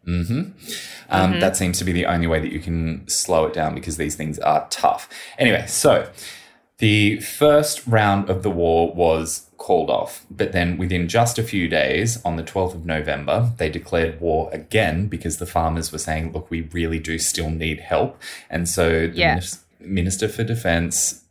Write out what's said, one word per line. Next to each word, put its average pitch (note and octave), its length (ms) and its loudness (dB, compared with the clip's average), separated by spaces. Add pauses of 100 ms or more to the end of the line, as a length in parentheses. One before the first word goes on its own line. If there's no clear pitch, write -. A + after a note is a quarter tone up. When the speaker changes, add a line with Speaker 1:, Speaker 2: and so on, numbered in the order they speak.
Speaker 1:
Mm-hmm. F2 340 -2 (680)
Um, F#2 220 4
Speaker 2:
Mm-hmm. F2 80 2
Speaker 1:
that F#2 160 2
seems F2+ 220 0
to F#2 60 -4
be F#2 80 0
the F2 140 2
only E2+ 200 2
way D#2+ 140 2
that D#2 120 -4
you - 60 -6
can E2 480 -4
slow D#2+ 400 2
it D2+ 60 -2
down D#2 220 -2
because D#2 240 -8
these D#2 180 -4
things D#2 240 -6
are D2+ 280 2
tough. - 400 0 (300)
Anyway, A2 300 4
so - 400 4 (720)
the G#2+ 420 4
first D3 680 4
round G#2 420 4
of F#2 140 -2
the G#2+ 80 0
war E2+ 440 2
was E2 480 2 (160)
called D#2+ 320 2
off, - 380 -4
but - 220 -4
then E2+ 260 0
within F2 300 0
just A#2 320 2
a A2+ 60 0
few F2+ 240 -2
days, D#2+ 560 0
on E2+ 100 -2
the E2 80 -6
twelfth F2+ 320 -2
of E2 100 -12
November, D#2 760 0
they D#2+ 100 0
declared D#2+ 520 -2
war D#2+ 320 0
again F2 540 0
because G#2+ 300 -4
the F2 100 -8
farmers D#2+ 460 -2
were D#2 60 -8
saying, D#2+ 340 -4
"Look, E2+ 180 -8
we E2 120 -4 (100)
really E2 260 -2
do D#2+ 200 -6
still - 320 -2
need D#2+ 280 -4
help." - 420 -2 (300)
And E2+ 180 -2
so E2 380 2
the E2+ 80 -4
Speaker 2:
Yeah. E3 220 2
Speaker 1:
minis-, - 220 -6 (200)
Minister F#2+ 500 -2
for A#2 140 -4
Defense E2+ 800 0 (100)